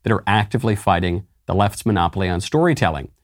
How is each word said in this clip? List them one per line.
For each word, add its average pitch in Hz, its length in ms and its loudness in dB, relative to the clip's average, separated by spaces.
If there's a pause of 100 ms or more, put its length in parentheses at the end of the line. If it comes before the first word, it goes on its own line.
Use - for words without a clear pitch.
that 107 80 0
are 104 140 0
actively 104 500 0
fighting 90 520 -2 (180)
the - 80 -4
left's 98 320 0
monopoly 95 440 0
on 90 120 -2
storytelling. 123 680 0 (120)